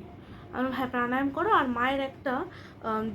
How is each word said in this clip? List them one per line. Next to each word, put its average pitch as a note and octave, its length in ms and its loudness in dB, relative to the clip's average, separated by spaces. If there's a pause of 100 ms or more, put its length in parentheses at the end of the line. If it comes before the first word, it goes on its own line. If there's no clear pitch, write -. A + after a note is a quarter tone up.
(520)
আমি - 60 -6
বললাম, B3+ 140 0
"হ্যাঁ, B3+ 180 0
প্রাণায়াম B3 380 2
করো।" D#4+ 220 2
আর D#4+ 180 6
মায়ের B3+ 320 2
একটা, C4+ 340 -2
আম, A3+ 800 -4